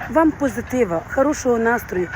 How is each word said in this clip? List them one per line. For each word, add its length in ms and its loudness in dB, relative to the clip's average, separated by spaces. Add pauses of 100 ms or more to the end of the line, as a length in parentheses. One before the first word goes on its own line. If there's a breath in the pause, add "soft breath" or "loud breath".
(100)
вам 200 4
позитива, 680 -2 (140)
хорошого 440 2
настрою, 580 0